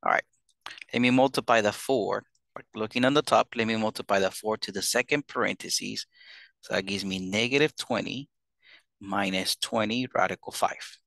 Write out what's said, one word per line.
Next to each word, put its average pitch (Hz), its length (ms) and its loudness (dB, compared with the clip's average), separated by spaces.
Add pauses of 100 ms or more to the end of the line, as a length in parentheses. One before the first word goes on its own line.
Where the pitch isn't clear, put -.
All - 80 2
right, - 120 2 (680)
let 117 80 0
me 123 80 4
multiply 127 520 4
the 104 100 4
four. 107 520 -2 (520)
Looking 113 300 -2
on 139 80 4
the 151 80 6
top, - 340 4
let 117 100 2
me 113 100 0
multiply 110 440 0
the 95 120 2
four 107 260 -4
to - 140 -8
the 98 100 -6
second 131 460 0
parentheses. 101 760 -4 (560)
So - 120 -10
that 95 120 -2
gives 98 200 -4
me 95 140 -4
negative 120 560 2
twenty - 540 -4 (680)
minus 98 560 -2
twenty 117 580 -2
radical 95 380 0
five. - 560 -4